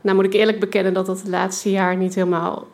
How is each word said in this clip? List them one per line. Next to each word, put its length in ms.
Nou 160
moet 80
ik 80
eerlijk 280
bekennen 340
dat 120
dat 120
het 100
laatste 420
jaar 260
niet 180
helemaal 600